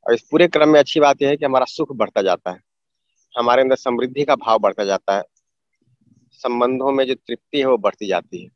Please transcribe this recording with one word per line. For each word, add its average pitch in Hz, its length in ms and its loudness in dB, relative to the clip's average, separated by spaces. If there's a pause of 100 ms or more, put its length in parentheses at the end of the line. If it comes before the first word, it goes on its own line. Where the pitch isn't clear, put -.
और 117 80 2
इस - 160 -4
पूरे 165 180 4
क्रम 151 200 2
में 151 120 6
अच्छी 143 200 2
बात 143 220 2
यह 139 60 0
है 143 80 0
कि 151 80 -8
हमारा 127 220 0
सुख - 280 -8
बढ़ता 107 280 -4
जाता 90 280 -4
है, 90 100 -14 (760)
हमारे 120 280 2
अंदर 131 140 2
समृद्धि 127 480 -4
का 135 120 0
भाव 113 220 0
बढ़ता 104 260 -2
जाता 98 320 -2
है, 101 60 -4 (1120)
संबंधों 127 560 -2
में 135 140 0
जो 127 80 -4
तृप्ति - 440 -10
है 135 80 0
वो 127 120 2
बढ़ती 101 280 -4
जाती 90 380 -6
है। - 100 -20